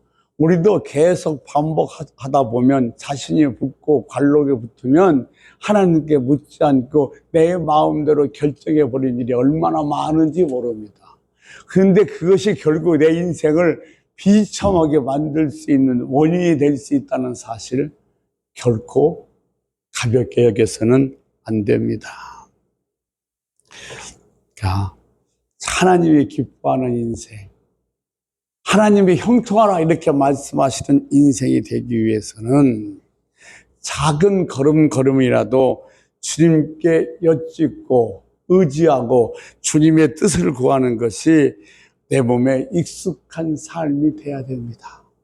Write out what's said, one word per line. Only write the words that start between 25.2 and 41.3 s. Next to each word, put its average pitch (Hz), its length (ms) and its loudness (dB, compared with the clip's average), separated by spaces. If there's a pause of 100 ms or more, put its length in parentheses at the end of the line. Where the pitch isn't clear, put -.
하나님이 170 600 2
기뻐하는 131 680 -4
인생, 110 540 -8 (1120)
하나님이 202 540 2
"형통하라" 208 640 2
이렇게 160 300 0
말씀하시는 139 1000 -2
인생이 131 500 2
되기 117 440 -4
위해서는 110 960 -2 (800)
작은 156 680 0
걸음걸음이라도 131 1400 2 (340)
주님께 160 1000 0
여쭙고 131 1000 -2 (240)
의지하고 139 880 2 (240)
주님의 156 560 2
뜻을 175 380 -2
구하는 127 440 0
것이 131 560 0 (540)